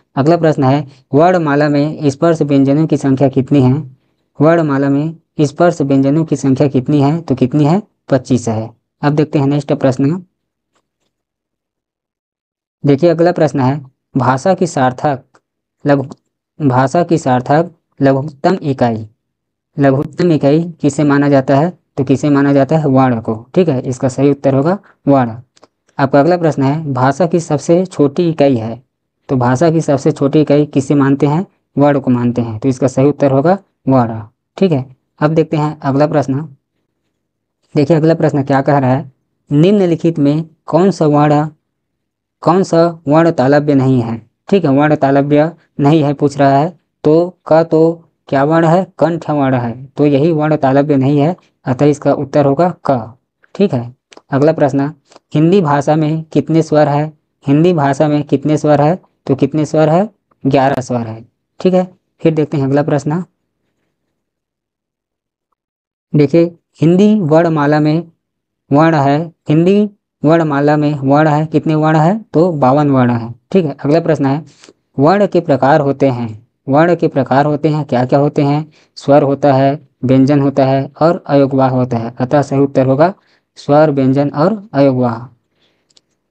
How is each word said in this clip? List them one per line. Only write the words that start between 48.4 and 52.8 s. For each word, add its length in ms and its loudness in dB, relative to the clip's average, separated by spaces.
वर्ण 220 2
है? 340 0
कंठ 300 -2
वर्ण 260 0
है, 300 -6
तो 200 -2
यही 260 2
वर्ण 240 0
तालव्य 420 0
नहीं 220 2
है, 160 0
अतः 200 -2
इसका 280 0
उत्तर 320 -2
होगा 300 0